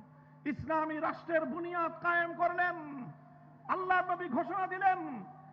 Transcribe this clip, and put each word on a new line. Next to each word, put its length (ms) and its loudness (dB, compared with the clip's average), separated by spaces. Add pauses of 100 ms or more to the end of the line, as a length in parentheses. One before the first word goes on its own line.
(460)
ইসলামী 540 -2
রাষ্ট্রের 460 0
বুনিয়াদ 460 -2 (100)
কায়েম 320 2
করলেন, 420 0 (920)
আল্লাহ 440 2
নবী 180 -2
ঘোষণা 380 0
দিলেন, 580 2 (280)